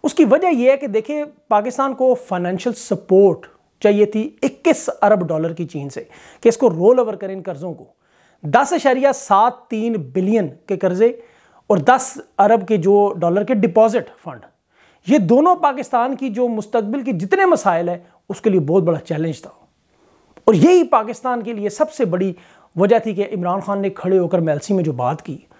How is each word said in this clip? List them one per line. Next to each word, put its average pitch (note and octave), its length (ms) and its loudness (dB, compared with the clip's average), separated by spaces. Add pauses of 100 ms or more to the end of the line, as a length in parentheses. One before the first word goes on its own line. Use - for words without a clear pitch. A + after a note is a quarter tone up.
उसकी D4+ 220 2
वजह D4+ 220 2
यह C4 240 2
है C#4 60 0
कि C#4 100 -8
देखिए, A3 380 -4
पाकिस्तान B3+ 680 -2
को B3+ 220 2
फाइनेंशियल F#3 600 -6
सपोर्ट F#3+ 640 2 (420)
चाहिए G#3 240 4
थी G#3+ 380 -4
इक्कीस - 440 -2
अरब G#3 400 0
डॉलर D#3+ 260 -4
की E3 120 -10
चीन C#3+ 240 -12
से, - 200 -14 (340)
कि A#3 60 4
इसको A3+ 180 2
रोल G3 320 4
ओवर A3 160 -2
करें F#3+ 200 -10
इन F#3+ 60 -12
कर्ज़ों E3 320 -10
को। - 220 -20 (500)
दस A#3+ 280 2
इशारिया C4+ 380 2
सात A#3+ 580 0
तीन A3+ 280 -4
बिलियन F#3 560 -2 (140)
के F#3+ 100 -4
कर्जे F#3+ 460 0 (460)
और G3+ 100 2
दस B3 420 0 (180)
अरब G#3+ 240 4
के G#3+ 140 0
जो G3+ 400 2
डॉलर F3 260 -2
के B3+ 120 -2
डिपॉजिट A3 540 2
फंड, C3 300 -18 (680)
ये C4+ 100 4
दोनों C4 360 4
पाकिस्तान C4 600 -2
की C4+ 140 -6
जो A#3+ 180 -2
मुस्तकबिल A3+ 560 -4
के B3+ 100 -4
जितने G3 320 0
मसाइल F3 440 2
हैं, F3 180 -8 (220)
उसके G#3+ 200 -2
लिए F#3+ 100 2
बहुत D#3+ 240 0
बड़ा D#3+ 160 0
चैलेंज D#3+ 460 -6
था। - 220 -20 (800)
और A3 80 4
यही E4+ 280 6
पाकिस्तान A#3+ 580 -2
के A3 120 -8
लिए G#3 160 -6
सबसे C#4 360 -2
बड़ी F#3 300 -2 (420)
वजह G3+ 220 4
थी A3 140 -4
कि G3 100 -4
इमरान F#3 380 -4
खान G3+ 180 -6
ने G3 100 -4
खड़े F#3+ 280 -2
होकर F3 240 0
मेलसी D#3 320 -4
में F#3 100 0
जो D3+ 100 -2
बात B2 280 -4
की। - 260 -16 (120)